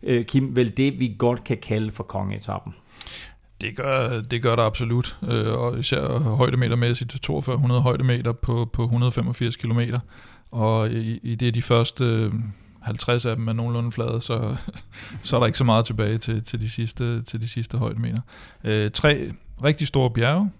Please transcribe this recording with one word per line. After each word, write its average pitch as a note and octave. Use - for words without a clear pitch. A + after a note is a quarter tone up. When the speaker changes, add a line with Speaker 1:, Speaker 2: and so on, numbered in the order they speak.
Speaker 1:
øh, A#2+
Kim, C3
vel A#2+
det, C3+
vi A#2+
godt A#2+
kan A#2+
kalde A2
for -
kongeetappen. G2
Speaker 2:
Det G#2
gør, B2+
det A#2
gør A#2+
der A#2
absolut, A#2
øh, A2
og A#2+
især C3
højdemetermæssigt, A#2+
toogfyrre C#3+
hundrede B2
højdemeter B2
på, A#2
på A#2
hundrede A#2+
femogfirs A#2
kilometer, A#2
og A2+
i, A2+
i A#2
det A#2+
er A#2
de A#2+
første, A#2+
øh, A2+
halvtreds A#2+
af A2+
dem A2+
er A2+
nogenlunde A#2
flade, A#2
så, A#2
<laughs> -
så -
er B2
der B2
ikke -
så C3+
meget A2+
tilbage A2
til, A2
til -
de A2
sidste, A#2
til A#2
de A2+
sidste -
højdemeter. A2+
Øh, G#2+
tre C#3
rigtig D3
store C3
bjerge C#3